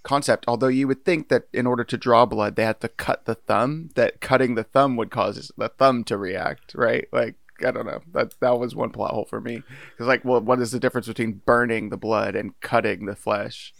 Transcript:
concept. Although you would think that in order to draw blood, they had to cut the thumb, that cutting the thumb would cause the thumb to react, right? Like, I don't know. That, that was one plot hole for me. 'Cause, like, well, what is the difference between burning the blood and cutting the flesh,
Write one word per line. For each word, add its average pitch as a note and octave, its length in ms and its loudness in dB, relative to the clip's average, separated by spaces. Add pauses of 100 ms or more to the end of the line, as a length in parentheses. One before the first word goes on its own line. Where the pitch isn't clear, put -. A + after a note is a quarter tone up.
concept. - 420 2
Although A#2+ 220 2
you C3 180 2
would C3 180 -2
think E3 260 0
that - 220 2
in B2 140 0
order A#2+ 180 0
to A#2+ 140 -6
draw A#2 280 6
blood, G#2+ 280 0
they A2 100 0
had A2 180 -2
to A#2 60 -4
cut - 360 -4
the A2+ 100 -2
thumb, C#3 600 -2
that - 240 0
cutting B2+ 340 2
the A2 80 -2
thumb C3+ 340 2
would A2 140 -4
cause G2+ 480 -4
the G#2+ 120 -4
thumb B2+ 340 2
to A2 120 -4
react, F#2 580 -6
right? A#2+ 380 0
Like, A#2 220 -2 (320)
I - 40 0
don't - 160 -6
know. - 160 -10 (100)
That, - 280 -4
that B2 180 2
was B2 180 -6
one A#2+ 140 -4
plot - 220 -4
hole A2+ 120 -4
for A2 160 -10
me. A#2 220 -10 (340)
'Cause, A#2 100 -8
like, B2+ 180 2
well, B2+ 160 2
what B2+ 200 2
is A#2 120 -4
the B2 60 -2
difference B2 300 -2
between A2+ 360 -4
burning A#2 440 2
the G2+ 80 -8
blood G#2 400 0
and - 240 -6
cutting G#2+ 460 0
the G#2 100 -8
flesh, - 640 -6